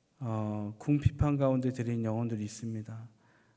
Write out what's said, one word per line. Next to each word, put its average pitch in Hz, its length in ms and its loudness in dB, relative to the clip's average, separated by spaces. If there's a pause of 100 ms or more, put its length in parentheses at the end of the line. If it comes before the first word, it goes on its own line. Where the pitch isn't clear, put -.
(200)
어, 107 580 -2
궁핍한 147 580 4
가운데 131 360 4
드린 117 320 -2
영혼들이 110 400 -2
있습니다. 113 640 -8 (480)